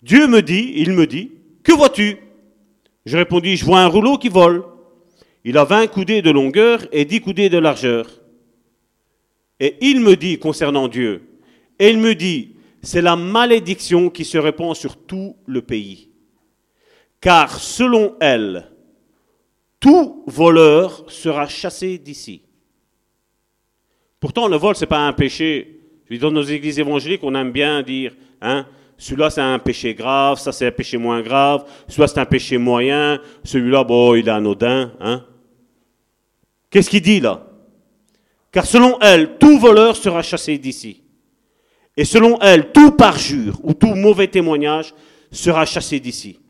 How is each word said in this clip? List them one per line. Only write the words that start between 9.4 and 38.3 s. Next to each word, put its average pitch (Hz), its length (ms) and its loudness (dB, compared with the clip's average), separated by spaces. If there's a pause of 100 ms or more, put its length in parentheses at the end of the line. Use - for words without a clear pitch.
Et 143 180 -4
il 269 220 0
me 208 140 6
dit, 165 220 -6
concernant 143 520 -4
Dieu, 113 340 -6 (560)
et 208 120 4
il 226 60 0
me 220 160 0
dit, « 165 440 -6 (260)
C'est - 180 -4
la 170 140 2
malédiction 180 920 -2
qui 165 160 -12
se - 120 -6
répand 156 380 -4
sur - 220 -14
tout 190 480 -16
le 127 160 -8
pays. 104 480 -14 (1120)
Car 170 380 2
selon 233 600 -2
elle, 110 500 -4 (1120)
tout 302 480 2
voleur 160 840 2
sera 147 380 -6
chassé 185 500 -12
d'ici. » 139 440 -20 (1800)
Pourtant, 226 280 -4
le 175 100 0
vol, 185 180 0
c'est 160 100 -6
pas 147 220 -2
un 139 60 -4
péché. 147 680 -4 (240)
Je - 80 -14
dis, 117 60 -12
dans 143 100 -2
nos 151 140 -2
églises 143 340 -8
évangéliques, 147 460 -4
on 135 100 -6
aime 131 180 -6
bien 143 300 -4
dire, 131 340 -10 (240)
hein, 135 280 -6 (340)
celui-là, 147 300 -4
c'est 147 100 -6
un 131 160 -2
péché 120 380 -6
grave, 135 420 -2
ça, 139 140 -10
c'est 127 160 -6
un 120 40 -4
péché - 280 -12
moins 117 240 -6
grave, 139 420 -2 (220)
celui-là, 147 200 0
c'est 147 120 -4
un 131 60 -2
péché 127 340 -4
moyen, 135 600 -2 (240)
celui-là, 131 400 -2
bon, 120 300 2
il 117 140 0
est 113 40 -2
anodin, 113 680 -4
hein. 120 260 -8 (1400)
Qu'est-ce 196 180 2
qu'il 202 140 -2
dit, 190 180 2
là ? 107 280 -6 (1040)